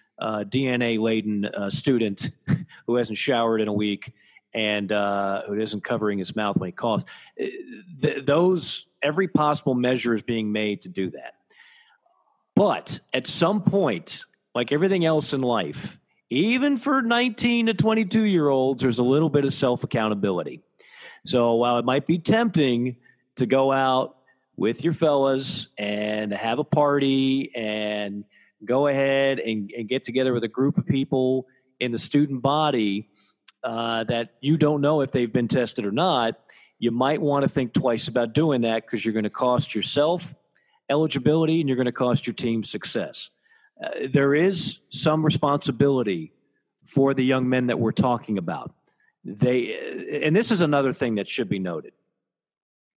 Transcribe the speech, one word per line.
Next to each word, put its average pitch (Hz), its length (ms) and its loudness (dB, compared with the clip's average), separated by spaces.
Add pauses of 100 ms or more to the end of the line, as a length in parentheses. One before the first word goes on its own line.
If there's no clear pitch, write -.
(180)
uh, 107 260 -4
D 131 220 -2
N 123 160 0
A-laden, 110 640 0
uh, 101 240 -6
student 113 600 -2 (160)
<laughs> - 400 -4
who 120 100 0
hasn't 113 200 -2
showered 117 460 0
in 104 60 0
a 104 40 -2
week 104 400 -2 (400)
and, 104 400 -2
uh, 101 540 -2
who 104 80 -6
isn't 107 300 -4
covering 107 340 -2
his 92 180 -8
mouth 104 220 -2
when 92 100 -2
he 87 40 -10
coughs. 107 320 -2 (360)
Uh, - 40 -2 (580)
th-, 139 240 -2
those, 170 600 0 (140)
every 156 280 0
possible 147 460 0
measure 123 380 0
is 107 100 0
being 110 300 -4
made 107 300 -2
to 92 80 -16
do 92 220 -4
that. - 220 -16 (1200)
But 180 460 2 (140)
at 131 120 -2
some 190 360 2
point, 135 640 -2 (300)
like 123 180 0
everything 180 320 2
else 160 280 0
in 139 100 -2
life, 101 560 -2 (300)
even 247 480 2
for 262 240 0
nineteen 240 640 0
to 226 80 2
twenty-two-year-olds, 180 1080 2
there's 123 160 0
a 123 60 2
little 147 260 4
bit 143 140 2
of 135 100 -2
self-accountability. 104 1080 -2 (640)
So 117 300 2
while 120 240 2
it 117 60 -2
might 131 220 0
be 175 120 2
tempting 143 800 2 (400)
to 127 100 0
go 135 240 4
out 131 460 0 (400)
with 113 260 -2
your 165 100 0
fellas 135 760 2 (100)
and 107 540 -4
have 113 260 -2
a 151 60 -2
party 135 880 2
and 104 720 -4 (400)
go 131 240 2
ahead 135 500 2
and, 107 320 -4
and 117 180 -10
get 127 140 -2
together 127 300 0
with 120 100 0
a 113 60 -4
group 131 300 0
of - 80 0
people 131 600 0 (320)
in 123 140 -2
the 113 60 -4
student 139 440 0
body, 127 680 0 (540)
uh, 113 400 -4
that 117 380 -4
you 147 160 2
don't 151 240 2
know 147 220 2
if 131 100 -4
they've 120 200 0
been 120 140 0
tested 117 400 -2
or 98 60 -2
not, 127 440 0 (440)
you 117 100 0
might 131 300 0
wanna 143 260 0
think 131 260 -2
twice 117 360 0
about 117 240 -2
doing 147 300 2
that 113 260 -2
'cause 107 160 -6
you're 113 100 -2
gonna 107 160 -2
cost 123 460 0
yourself 151 580 -2 (560)
eligibility 156 720 2
and 147 80 0
you're 131 80 0
gonna 123 160 0
cost 123 340 0
your 117 80 -6
team 113 300 -2
success. - 640 -8 (500)
Uh, - 100 -8 (200)
there 139 240 6
is 170 540 2
some 156 360 2
responsibility 135 1080 2 (500)
for 135 320 2
the 131 100 0
young 127 240 2
men 127 200 2
that 120 100 0
we're 113 140 0
talking 117 460 0
about. 80 360 -8 (500)
They, 120 1000 -2
and 156 100 2
this 226 160 2
is 202 120 2
another 143 300 2
thing 117 240 -2
that 101 120 -2
should 113 200 -4
be 98 120 -2
noted. 85 320 -6 (1080)